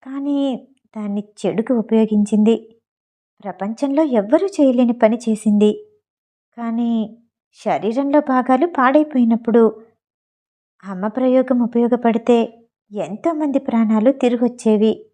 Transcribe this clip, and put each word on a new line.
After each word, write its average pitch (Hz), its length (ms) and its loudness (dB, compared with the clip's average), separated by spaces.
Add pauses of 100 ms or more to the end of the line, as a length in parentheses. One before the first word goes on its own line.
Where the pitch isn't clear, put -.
కానీ 277 640 -4 (280)
దాన్ని 208 280 -6 (220)
చెడుకు 220 280 -2
ఉపయోగించింది. 220 1040 0 (640)
ప్రపంచంలో 226 580 -4
ఎవ్వరూ 254 440 0
చేయలేని 254 460 2
పని 233 260 2 (100)
చేసింది. 214 580 0 (720)
కానీ 226 640 -4 (460)
శరీరంలో 233 560 -2
భాగాలు 262 460 0
పాడైపోయినప్పుడు 240 1160 2 (1000)
అమ్మ 190 240 -8
ప్రయోగం 254 540 0
ఉపయోగపడితే 233 960 0 (340)
ఎంతోమంది 269 680 -4
ప్రాణాలు 226 540 0
తిరిగొచ్చేవి. 233 1000 0